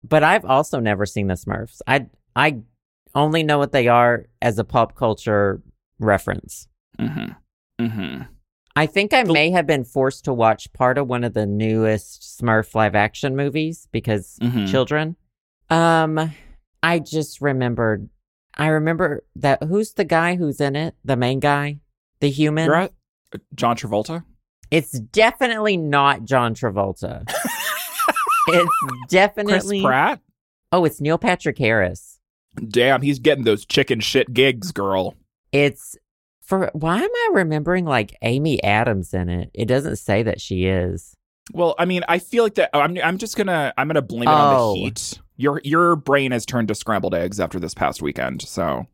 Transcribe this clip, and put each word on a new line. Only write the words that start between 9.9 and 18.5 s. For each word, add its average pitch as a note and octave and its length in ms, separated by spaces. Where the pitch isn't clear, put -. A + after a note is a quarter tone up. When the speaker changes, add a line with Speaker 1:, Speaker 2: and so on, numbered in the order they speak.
Speaker 1:
to C#3+ 80
watch A2+ 400
part B2+ 240
of C#3 120
one B2 160
of A2 100
the G#2+ 120
newest A2 760
Smurf A2 340
live G#2+ 200
action A#2+ 420
movies D3+ 560
because A2 480
Speaker 2:
Mm-hmm. A#2 260
Speaker 1:
children. D3 500
Um, D#3+ 640
I E3+ 160
just - 420
remembered, A#2+ 680